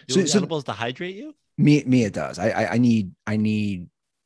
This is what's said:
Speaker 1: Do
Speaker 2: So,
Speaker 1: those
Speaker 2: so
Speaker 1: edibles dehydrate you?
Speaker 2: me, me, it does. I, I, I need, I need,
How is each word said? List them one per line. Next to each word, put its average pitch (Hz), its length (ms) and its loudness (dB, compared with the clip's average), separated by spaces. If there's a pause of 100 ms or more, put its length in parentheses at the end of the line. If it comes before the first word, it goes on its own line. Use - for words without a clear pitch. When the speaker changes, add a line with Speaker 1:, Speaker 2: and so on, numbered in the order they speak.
Speaker 1:
Do 131 60 -8
Speaker 2:
So, 185 60 4
Speaker 1:
those 156 120 0
Speaker 2:
so 185 60 4
Speaker 1:
edibles 160 260 -2
dehydrate 127 520 -8
you? 294 180 -16 (240)
Speaker 2:
me, 147 280 4
me, 127 180 4
it 101 100 -4
does. 71 240 -8
I, 98 120 0
I, 101 240 -2
I 113 40 0
need, 113 380 2 (100)
I 107 120 -2
need, 104 500 -2 (380)